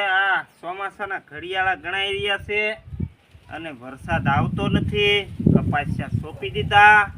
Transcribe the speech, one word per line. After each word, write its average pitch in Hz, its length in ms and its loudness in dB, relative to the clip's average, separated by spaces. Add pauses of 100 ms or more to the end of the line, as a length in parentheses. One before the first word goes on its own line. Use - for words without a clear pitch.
આ 190 380 2 (180)
ચોમાસાના 190 580 -8
ઘડિયાળા 180 580 -4
ગણાઈ 190 360 -4
રહ્યા 202 260 -2
છે 214 340 -2 (800)
અને 160 200 -12
વરસાદ 135 580 -4
આવતો 170 400 2
નથી. 208 540 2
કપાસિયા - 840 0
સોંપી 175 420 -6
દીધા. 208 680 6